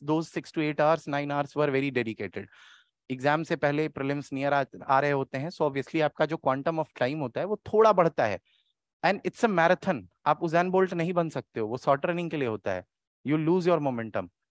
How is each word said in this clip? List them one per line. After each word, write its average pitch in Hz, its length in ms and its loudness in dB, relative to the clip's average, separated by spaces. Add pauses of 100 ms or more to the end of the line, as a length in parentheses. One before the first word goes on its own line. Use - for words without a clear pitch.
those 156 220 -2
six 156 180 -10
to - 140 -10
eight 151 220 -2
hours, 156 280 2
nine 143 240 -4
hours 143 260 -4
were 147 180 2
very 135 220 -2
dedicated। 104 500 -4 (640)
एग्जाम 143 320 0
से 165 120 -4
पहले 147 340 0
प्रीलिम्स 143 440 -6
नियर 139 200 -2
आ, 139 120 2 (220)
आ 135 120 4
रहे 143 120 2
होते 135 260 -2
हैं, 143 120 -6
so - 120 -12
obviously 143 400 -2
आपका 151 240 0
जो 156 220 -4
quantum 147 380 0
of - 100 -16
time 135 240 -2
होता 131 220 -4
है, 165 40 -4
वो 208 100 -4
थोड़ा 214 380 4
बढ़ता 165 320 4
है। 98 140 -2 (680)
And 196 200 0
it's - 200 0
a 226 40 2
marathon। 170 560 2 (200)
आप 151 180 2
उजैन 170 260 0
बोल्ट 185 240 2
नहीं 170 200 -2
बन 170 160 0
सकते - 300 -8
हो, 110 80 -2
वो 117 100 -6
शॉर्ट 139 280 2
रनिंग 170 260 -4
के 160 60 -4
लिए 139 100 -2
होता 107 240 -4
है। 92 140 -6 (420)
You 151 180 2
lose 175 220 2
your 175 120 4
momentum। 113 500 -4 (220)